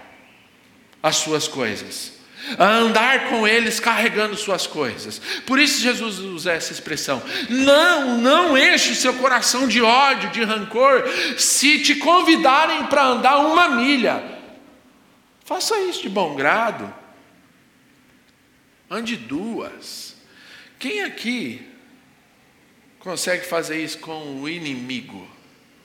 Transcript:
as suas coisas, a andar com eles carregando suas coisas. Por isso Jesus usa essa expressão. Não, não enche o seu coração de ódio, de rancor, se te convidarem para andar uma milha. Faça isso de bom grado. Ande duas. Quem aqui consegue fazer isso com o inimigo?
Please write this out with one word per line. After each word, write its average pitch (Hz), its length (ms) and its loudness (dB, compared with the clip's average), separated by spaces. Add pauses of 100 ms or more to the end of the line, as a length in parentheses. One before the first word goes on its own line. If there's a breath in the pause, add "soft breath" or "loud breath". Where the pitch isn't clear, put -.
(1040)
as 156 140 2
suas 151 300 -2
coisas, 104 720 -8 (400 loud breath)
a 180 80 6
andar 226 640 2
com 220 180 0
eles 220 320 2
carregando 214 560 0
suas 185 320 -4
coisas. 113 540 -6 (240 loud breath)
Por 262 140 0
isso 285 240 2
Jesus 220 360 -2
usa 180 340 -6
essa 160 200 -4
expressão. 143 500 -6 (280 loud breath)
Não, 277 680 4
não 294 380 4
enche 302 360 4
o 220 40 -4
seu 247 180 0
coração 254 540 0
de 233 140 2
ódio, 254 480 4
de 196 120 -4
rancor, 220 640 2 (320 loud breath)
se - 440 4
te 285 160 2
convidarem 311 880 4
para 285 180 4
andar 254 360 4
uma 320 280 4
milha. 240 560 0 (1200)
Faça 370 360 -2
isso 370 200 -4
de - 80 -8
bom 190 260 -2
grado. 143 580 0 (2000)
Ande 226 260 -6
duas. 139 1000 -10 (640 loud breath)
Quem 403 240 -6
aqui 226 640 -8 (1300)
consegue 180 460 -4
fazer 160 380 -4
isso - 160 -8
com 156 420 -12
o 143 80 -8
inimigo? 127 800 -10 (560)